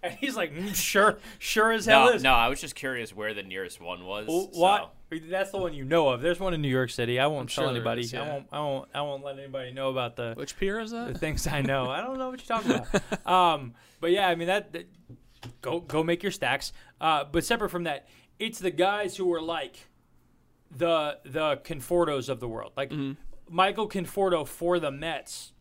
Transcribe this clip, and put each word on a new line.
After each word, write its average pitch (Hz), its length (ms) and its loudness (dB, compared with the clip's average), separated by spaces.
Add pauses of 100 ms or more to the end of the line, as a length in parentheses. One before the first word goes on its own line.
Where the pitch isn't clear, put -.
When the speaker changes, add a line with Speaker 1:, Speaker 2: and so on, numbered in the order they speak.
Speaker 1:
And 180 160 -4
he's 262 180 -4
like, 165 160 -4
"Mm, 185 220 -4
sure, 208 420 4 (220)
sure 220 320 4
as 226 160 0
hell 214 180 10
Speaker 2:
No, 254 80 10
Speaker 1:
is." 127 100 0
Speaker 2:
no, 131 80 8
I 117 180 8
was 139 120 -2
just 139 140 -10
curious 120 400 -6
where 107 180 -4
the 101 80 -8
nearest 95 400 -8
one 87 240 -8
was, 104 220 -6
Speaker 1:
Well, 170 260 0
what? 180 400 2 (180)
Speaker 2:
so. 160 160 -8
Speaker 1:
That's 190 240 -2
the 202 60 -4
one 180 160 -2
you 139 120 -8
know 151 240 4
of. 123 120 0
There's 170 180 2
one 190 140 -2
in 156 80 -2
New 143 80 0
York 127 220 2
City. 123 280 0
I 135 60 4
won't 147 160 0
Speaker 3:
I'm 120 60 -8
Speaker 1:
tell 135 160 -2
Speaker 3:
sure 131 100 0
there 120 80 -4
Speaker 1:
anybody. 117 200 -2
Speaker 3:
is, 120 120 -6
Speaker 1:
I 123 60 -6
Speaker 3:
yeah. 151 140 -6
Speaker 1:
won't, 139 180 -8
I 143 80 -6
won't, 135 340 -4
I 143 80 -4
won't 139 220 -6
let 139 160 -10
anybody 135 320 -10
know 135 180 -2
about 123 260 -2
the 117 200 -6
Speaker 3:
Which - 220 -10
pier 196 220 -2
is 220 120 -8
that? 233 220 -6
Speaker 1:
the 170 60 -6
things 156 280 -2
I 147 140 0
know. 135 280 0
I 151 120 -4
don't 262 180 -6
know 262 100 -4
what 254 180 -10
you're 226 100 0
talking 220 160 0
about. 220 520 -2
Speaker 3:
<laughs> - 20 -
Speaker 1:
Um, 165 460 4 (260)
but 165 120 2
yeah, 190 160 4
I 170 80 4
mean, 170 120 -4
that, 202 260 0
that, 170 120 -8 (760)
go, 151 180 -4
go 160 240 0
make 170 180 0
your 196 100 -2
stacks. - 420 -2 (280)
Uh, 156 220 2
but 156 200 0
separate 220 260 0
from 175 160 -4
that, 147 220 -6 (300)
it's 226 220 -6
the 180 120 -2
guys 190 460 0
who 180 160 2
are 165 80 -2
like 160 480 -8 (800)
the, 156 560 0
the 147 320 0
Confortos 151 720 0
of 123 100 -2
the 123 80 -6
world. 110 300 -8
Like, 139 140 -4
Speaker 3:
Mm-hmm. 135 220 -4 (360)
Speaker 1:
Michael 196 400 2
Conforto 180 580 0
for 175 300 0
the 156 140 -2
Mets 151 680 -8